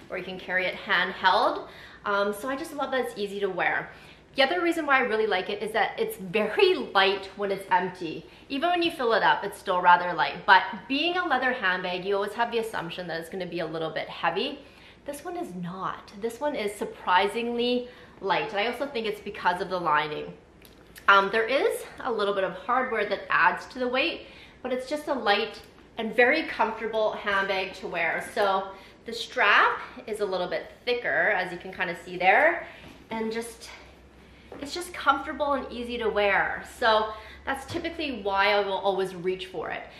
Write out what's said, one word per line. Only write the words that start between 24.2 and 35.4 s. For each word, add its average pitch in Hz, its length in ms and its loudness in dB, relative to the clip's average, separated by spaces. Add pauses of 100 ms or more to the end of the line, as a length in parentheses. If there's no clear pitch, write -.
but 262 100 -4
it's 247 160 -4
just 294 200 -4
a 311 60 0
light 220 480 0 (360)
and 220 180 -4
very 277 280 4
comfortable 214 720 -2
handbag 190 640 -2
to 214 120 -10
wear. 170 480 -2
So 196 340 2 (360)
the 226 80 -10
strap 254 640 4 (260)
is 208 140 -6
a 208 60 0
little 185 220 -2
bit 165 240 -4 (140)
thicker, 196 460 2
as 180 200 0
you 175 60 -8
can 185 160 -12
kinda 175 220 -2 (100)
see 180 120 -8
there, 247 500 6 (420)
and 226 220 -4
just, - 380 -8 (920)
it's 277 120 -8
just 349 200 -8
comfortable 285 600 0